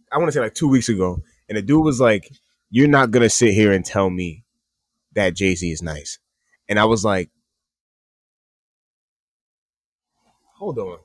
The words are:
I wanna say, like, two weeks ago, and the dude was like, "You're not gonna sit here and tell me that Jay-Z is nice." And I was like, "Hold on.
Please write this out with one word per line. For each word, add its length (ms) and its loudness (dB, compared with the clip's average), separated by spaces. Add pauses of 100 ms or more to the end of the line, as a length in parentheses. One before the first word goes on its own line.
(120)
I 60 -2
wanna 140 -2
say, 80 -2
like, 140 -4
two 140 0
weeks 200 2
ago, 340 -2 (260)
and 100 -6
the 40 -6
dude 220 2
was 160 0
like, 300 0 (400)
"You're 180 4
not 220 4
gonna 200 4
sit 240 2
here 180 4
and 120 0
tell 260 -2
me 340 -8 (720)
that 200 -2
Jay-Z 360 -2
is 120 -10
nice." 360 -12 (500)
And 120 -2
I 60 4
was 180 0
like, 260 -2 (3250)
"Hold 200 -10
on. 260 -10